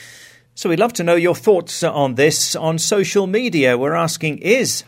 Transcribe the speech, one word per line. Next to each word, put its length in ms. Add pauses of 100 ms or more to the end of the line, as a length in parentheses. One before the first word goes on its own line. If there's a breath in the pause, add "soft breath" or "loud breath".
(580 loud breath)
So 120
we'd 100
love 140
to 100
know 120
your 180
thoughts 480
on 320
this 420
on 220
social 480
media. 500
We're 160
asking, 460
is 500